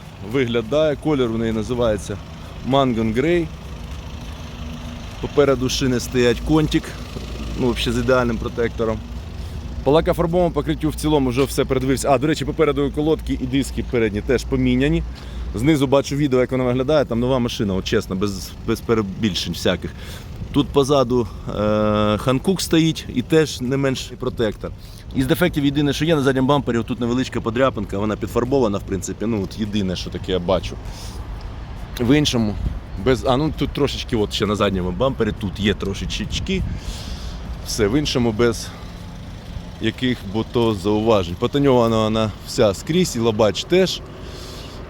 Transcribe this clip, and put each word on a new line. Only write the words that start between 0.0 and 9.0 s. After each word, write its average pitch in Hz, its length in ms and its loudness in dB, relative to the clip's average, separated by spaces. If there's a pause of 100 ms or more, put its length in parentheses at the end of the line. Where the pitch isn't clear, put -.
виглядає, 131 640 2
колір 135 340 2
у 113 80 -2
неї 113 140 0
називається 110 640 0 (540)
Mangon 117 440 2
Grey. 160 320 2 (1700)
Попереду 131 480 4
шини 127 320 0
стоять 120 480 2
Контік, 156 340 4 (760)
ну, 123 120 2
взагалі 120 300 0
з 120 40 -2
ідеальним 120 340 4
протектором. 113 600 -2 (840)